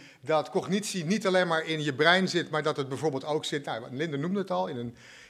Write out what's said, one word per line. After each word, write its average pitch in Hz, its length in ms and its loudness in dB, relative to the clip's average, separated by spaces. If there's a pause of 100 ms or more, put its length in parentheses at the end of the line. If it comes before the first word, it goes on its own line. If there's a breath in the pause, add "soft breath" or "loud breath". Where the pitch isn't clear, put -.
(220 loud breath)
dat 151 280 2
cognitie 185 560 -2
niet 202 220 0
alleen 185 200 4
maar 160 180 0
in 156 180 -2
je 147 100 0
brein 175 340 6
zit, 170 220 0
maar 151 140 0
dat 151 140 2
het 135 120 -4
bijvoorbeeld 135 360 -2
ook 151 200 -2
zit, 139 200 -4
nou, 123 300 -8
Linde 143 220 -4
noemde 180 220 -2
het 185 120 -6
al, 185 160 0
in 143 100 -6
een, 120 180 -8 (340 loud breath)